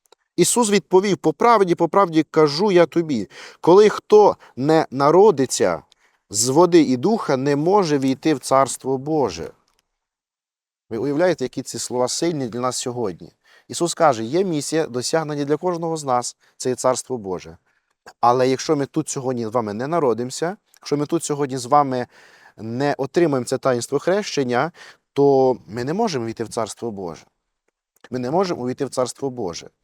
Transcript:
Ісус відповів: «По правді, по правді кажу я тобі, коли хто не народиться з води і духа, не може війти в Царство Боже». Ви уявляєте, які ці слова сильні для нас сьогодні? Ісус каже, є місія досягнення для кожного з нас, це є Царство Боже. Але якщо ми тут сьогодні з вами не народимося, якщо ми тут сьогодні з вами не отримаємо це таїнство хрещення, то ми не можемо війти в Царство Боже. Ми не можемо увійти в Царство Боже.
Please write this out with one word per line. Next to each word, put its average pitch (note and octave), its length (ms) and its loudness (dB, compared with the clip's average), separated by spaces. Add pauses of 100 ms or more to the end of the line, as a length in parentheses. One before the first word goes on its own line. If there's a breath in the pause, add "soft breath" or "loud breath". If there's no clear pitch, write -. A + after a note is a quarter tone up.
(360)
Ісус G3+ 340 2
відповів: F#3+ 460 2
«По D#3 160 0
правді, G3 420 4
по E3 140 0
правді E3 340 2
кажу D#3 500 2
я F3 140 6
тобі, D#3 420 -2 (320 loud breath)
коли G3+ 280 8
хто - 480 4 (200 loud breath)
не D3+ 340 2
народиться C3+ 920 4 (480 soft breath)
з A2 180 -2
води E3+ 320 6
і B2+ 160 2
духа, E3 400 0
не C#3 200 0
може D#3+ 420 2
війти C3+ 360 0
в C3 40 -6
Царство C3+ 600 0
Боже». B2+ 520 -4 (1400)
Ви A2+ 80 -6
уявляєте, C#3+ 460 0
які B2+ 180 -8
ці - 160 -10
слова B2 300 -2
сильні D3+ 400 -4
для A#2 120 -8
нас B2 160 -4
сьогодні? G#2+ 560 -8 (360 soft breath)
Ісус E3 260 -4
каже, B2+ 300 2
є D#3 200 -2
місія D#3 420 -2
досягнення C#3+ 580 -4
для D3 120 -2
кожного E3 400 -4
з D3+ 80 -10
нас, B2 320 -2 (200)
це - 120 -6
є B2+ 60 -2
Царство B2+ 440 -2
Боже. F2 380 -10 (640)
Але B2+ 280 4
якщо C3 280 -2
ми C#3 100 -4
тут - 220 -6
сьогодні B2 380 -6
з G#2+ 40 -8
вами G#2+ 240 -4
не A#2+ 120 -6
народимося, D3+ 680 -2 (240)
якщо - 160 -6
ми D3 100 -4
тут E3 180 -4
сьогодні C#3 340 -4
з B2 80 -10
вами B2+ 400 2 (500 loud breath)
не B2 420 -4
отримаємо C#3 480 0
це C3 120 -2
таїнство C3 400 -2
хрещення, D3 760 -2 (400 loud breath)
то C3+ 440 2 (100)
ми A#2+ 180 -8
не C#3+ 80 -4
можемо F3 340 -4
війти A2+ 180 -6
в G#2+ 40 -14
Царство A#2 420 -6
Боже. F2+ 340 -12 (840)
Ми B2 80 -6
не B2 120 -6
можемо F3 320 -2
увійти B2+ 220 -4
в B2 60 -8
Царство C3 400 -4
Боже. G#2 380 -10 (160)